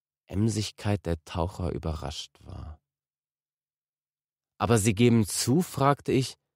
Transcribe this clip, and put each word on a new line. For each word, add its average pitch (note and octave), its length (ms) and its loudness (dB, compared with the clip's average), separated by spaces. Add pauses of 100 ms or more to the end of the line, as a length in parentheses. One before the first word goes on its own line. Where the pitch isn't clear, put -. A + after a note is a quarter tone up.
(260)
Emsigkeit G#2 800 -2
der E2+ 180 -2
Taucher F2 480 -4
überrascht D2+ 680 -8
war. - 400 -16 (1800)
„Aber A2 200 4
Sie G#2 160 2
geben A#2 320 6
zu“, C#3+ 360 0
fragte - 500 0
ich, B2+ 240 0 (200)